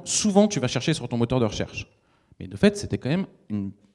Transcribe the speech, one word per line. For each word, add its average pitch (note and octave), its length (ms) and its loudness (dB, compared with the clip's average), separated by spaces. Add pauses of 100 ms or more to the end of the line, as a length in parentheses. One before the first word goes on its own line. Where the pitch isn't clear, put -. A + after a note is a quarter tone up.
souvent, G#3 420 4
tu G#3 120 -2
vas B2 80 0
chercher C3+ 260 0
sur - 160 -6
ton A#2+ 80 -2
moteur A#2+ 220 2
de A#2 60 4
recherche. - 440 -6 (500)
Mais F#2 80 -12
de F#2+ 80 -12
fait, G3+ 220 4
c'était G2 220 -4
quand B2 100 -6
même F3 160 0 (240)
une G2+ 220 -4 (240)